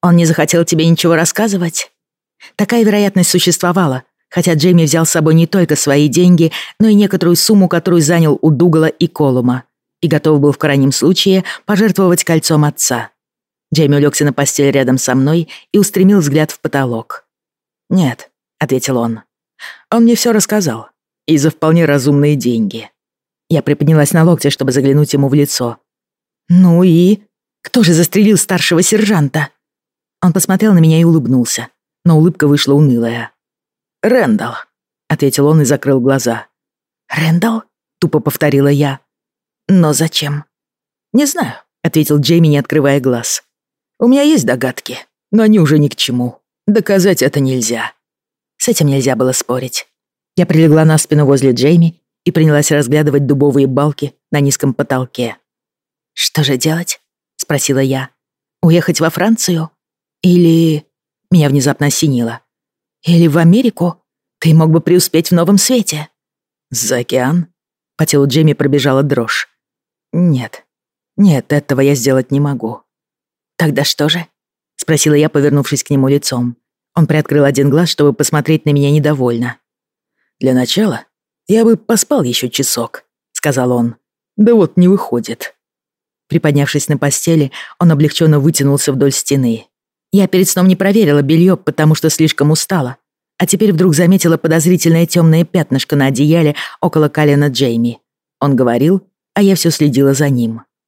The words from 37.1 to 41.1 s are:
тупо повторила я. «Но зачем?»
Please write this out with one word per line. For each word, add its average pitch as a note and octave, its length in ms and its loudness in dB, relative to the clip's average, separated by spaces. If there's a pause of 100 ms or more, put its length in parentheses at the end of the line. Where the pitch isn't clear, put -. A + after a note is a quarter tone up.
тупо D#3+ 200 0
повторила C#3+ 480 0
я. C#3+ 320 -2 (680)
«Но E3+ 260 2
зачем?» D3 520 -6 (680)